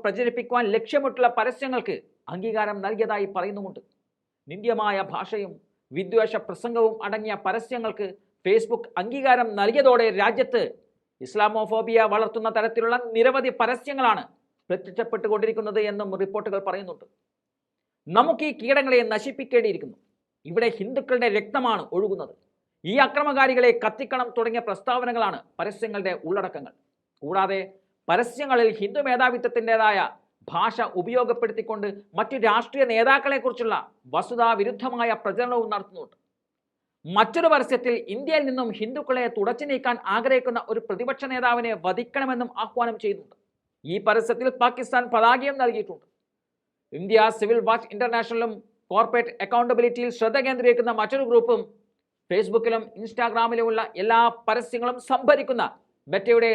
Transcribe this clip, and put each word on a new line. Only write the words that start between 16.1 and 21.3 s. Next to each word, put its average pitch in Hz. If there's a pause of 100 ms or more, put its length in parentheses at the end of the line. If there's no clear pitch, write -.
റിപ്പോർട്ടുകൾ 196
പറയുന്നുണ്ട്. 180 (1120)
"നമുക്ക് 294
ഈ -
കീടങ്ങളെ 262 (140)
നശിപ്പിക്കേണ്ടിയിരിക്കുന്നു. 214 (520)
ഇവിടെ 226 (100)
ഹിന്ദുക്കളുടെ 247 (100)